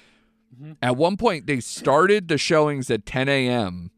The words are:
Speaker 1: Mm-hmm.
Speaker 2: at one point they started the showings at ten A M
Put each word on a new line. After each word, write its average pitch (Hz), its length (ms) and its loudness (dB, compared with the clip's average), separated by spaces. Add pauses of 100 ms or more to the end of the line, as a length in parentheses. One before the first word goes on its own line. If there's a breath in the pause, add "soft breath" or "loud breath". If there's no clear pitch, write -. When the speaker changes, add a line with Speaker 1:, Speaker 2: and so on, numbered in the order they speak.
(540 soft breath)
Speaker 1:
Mm-hmm. 147 280 -20
Speaker 2:
at 147 160 0
one 202 180 2
point 196 320 -2
they 135 140 -2
started 170 640 2
the 160 100 0
showings 147 540 0
at 110 140 -2
ten 135 240 -4
A 135 180 2
M 90 500 -4